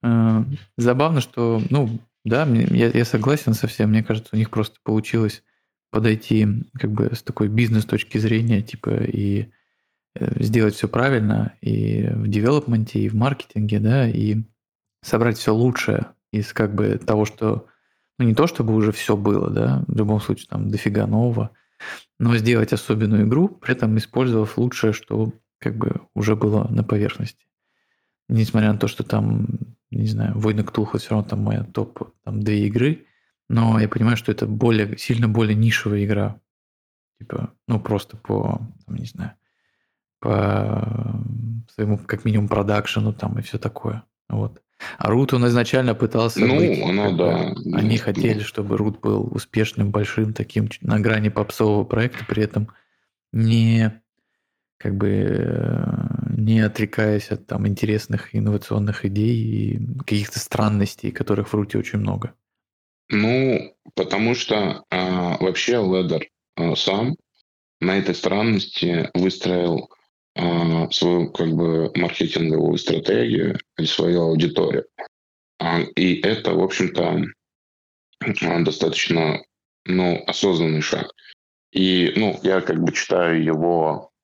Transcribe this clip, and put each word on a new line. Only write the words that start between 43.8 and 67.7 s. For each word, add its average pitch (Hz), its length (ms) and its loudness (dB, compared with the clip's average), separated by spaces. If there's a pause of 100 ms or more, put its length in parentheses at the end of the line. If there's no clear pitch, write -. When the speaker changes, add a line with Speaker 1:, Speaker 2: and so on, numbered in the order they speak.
Speaker 1:
Вот. 107 340 -4 (360)
А - 140 0
Root, 131 240 2
он 123 120 4
изначально 120 460 2
пытался 113 520 0
Speaker 2:
Ну, 131 120 4
Speaker 1:
быть, 107 240 2
Speaker 2:
она, 95 260 0
Speaker 1:
как 95 40 0
бы, 82 60 -2
Speaker 2:
да, 85 360 0 (240)
Speaker 1:
они 110 200 2
Speaker 2:
ну, - 40 -4
Speaker 1:
хотели, 110 360 0
Speaker 2:
ну. 107 60 -4
Speaker 1:
чтобы 107 320 -4
Root 104 240 -2
был 104 340 0
успешным, 107 560 -2
большим, 107 440 0
таким, 110 340 -2
ч-, - 140 -10
на 107 180 0
грани 107 300 2
попсового 104 540 2
проекта, 113 440 -2
при 107 140 0
этом 110 260 -2 (640)
не, 113 720 4 (760)
как 101 180 -2
бы, 101 120 0
э, 50 760 0 (500)
не 110 240 4
отрекаясь 107 720 0
от, - 160 -6
там, 101 220 -2
интересных 107 680 -2
инновационных 104 720 -2
идей 107 300 0 (400)
и 110 240 -6
каких-то 101 400 -4
странностей, 104 720 -2
которых 104 360 -2
в - 80 -8
Root 104 220 -2
очень 104 220 -4
много. 101 340 -4 (760)
Speaker 2:
Ну, 120 680 0 (180)
потому 104 400 0
что, 107 560 -2
а, 90 480 -2
вообще 92 380 0
Ледер, 92 500 0 (300)
а, 82 200 0
сам 113 400 -2 (640)